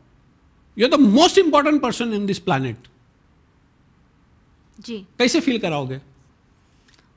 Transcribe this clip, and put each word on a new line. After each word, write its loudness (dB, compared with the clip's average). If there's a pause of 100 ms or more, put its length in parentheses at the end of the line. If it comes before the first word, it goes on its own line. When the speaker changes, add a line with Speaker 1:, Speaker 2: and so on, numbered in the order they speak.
(800)
Speaker 1:
you 2
are 2
the 4
most 4
important 2
person -4
in -4
this -6
planet। -4 (2000)
Speaker 2:
जी। -14 (220)
Speaker 1:
कैसे 2
फील 0
कराओगे? -6 (1080)